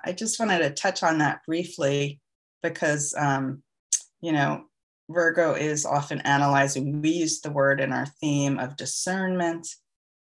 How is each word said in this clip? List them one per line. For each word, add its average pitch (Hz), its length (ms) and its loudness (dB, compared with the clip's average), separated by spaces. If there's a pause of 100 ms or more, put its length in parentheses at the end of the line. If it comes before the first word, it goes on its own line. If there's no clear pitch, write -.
I 185 100 -6
just 220 280 -4
wanted 196 200 2
to 143 100 2
touch 185 320 -2
on 160 160 4
that 147 280 0
briefly 143 760 -2 (420)
because, 151 540 -2
um, 135 460 0 (600)
you 170 100 -2
know, 147 320 0 (460)
Virgo 165 420 4
is 151 320 0
often 143 380 -2
analyzing. 139 800 2
We 156 80 2
use 165 300 -2
the 151 100 -8
word 139 300 2
in 131 120 0
our 127 140 -2
theme 143 520 0
of 135 180 -6
discernment. 180 920 -2 (540)